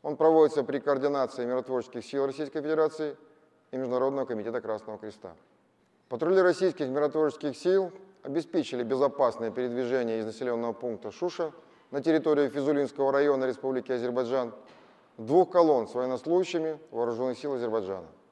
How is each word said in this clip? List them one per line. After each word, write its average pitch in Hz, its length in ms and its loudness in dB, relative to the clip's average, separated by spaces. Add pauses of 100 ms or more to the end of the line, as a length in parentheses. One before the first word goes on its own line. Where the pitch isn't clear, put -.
Он 151 140 -6
проводится 156 480 6
при 135 160 -4
координации 135 640 0
миротворческих 123 600 -4
сил 139 220 -2
Российской 139 340 -6
Федерации 151 560 -2 (560)
и 131 40 -8
Международного 131 480 0
комитета 113 360 -6
Красного 107 380 -8
Креста. 98 340 -16 (760)
Патрули 170 320 2
российских 175 480 2
миротворческих 147 680 0
сил 185 340 2 (320)
обеспечили 139 600 -2
безопасное 127 680 0
передвижение 120 680 -2
из 107 60 -4
населенного 117 460 -4
пункта 107 380 -8
Шуша 170 420 -6 (380)
на 139 120 -4
территорию 151 460 4
Физулинского 139 640 0
района 139 320 4
Республики 131 480 -4
Азербайджан 123 600 -2 (640)
двух 156 320 4
колонн 151 380 4
с - 60 -16
военнослужащими 160 840 0 (140)
вооруженных 120 460 -2
сил 143 160 -4
Азербайджана. 104 520 -4 (260)